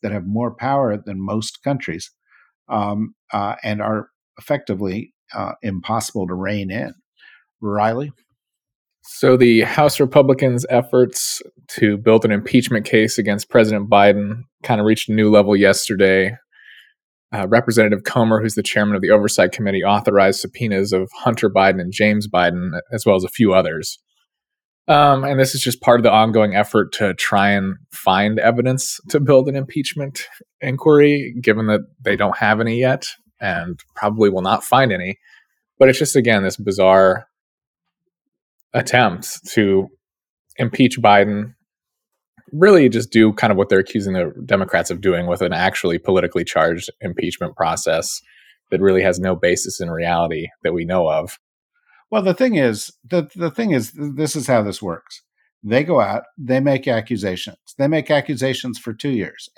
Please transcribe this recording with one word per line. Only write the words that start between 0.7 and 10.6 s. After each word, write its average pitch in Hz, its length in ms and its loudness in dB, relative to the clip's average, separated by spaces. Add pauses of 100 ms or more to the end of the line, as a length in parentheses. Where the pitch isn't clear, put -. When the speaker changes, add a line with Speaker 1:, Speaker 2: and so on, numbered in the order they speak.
Speaker 1:
than 98 280 -10
most 107 380 -8
countries, 127 480 -8 (580)
um, 104 460 -6 (180)
uh, 104 300 -6
and 107 180 -6
are 107 280 -6 (280)
effectively, 104 800 -6 (180)
uh, 98 200 -8 (100)
impossible 104 640 -6
to 90 80 -8
rein 98 380 -6
in. 123 200 -8 (680)
Riley? 110 500 -2 (920)
Speaker 2:
So 131 340 2
the 117 260 6
House 147 360 2
Republicans' 131 720 2